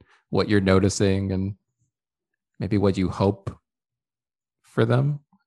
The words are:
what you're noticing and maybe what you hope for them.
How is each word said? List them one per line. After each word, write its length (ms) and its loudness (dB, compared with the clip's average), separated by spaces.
what 200 -2
you're 120 4
noticing 720 2
and 240 -4
maybe 180 -2
what 200 2
you 120 0
hope 400 -2
for 220 -2
them. 340 0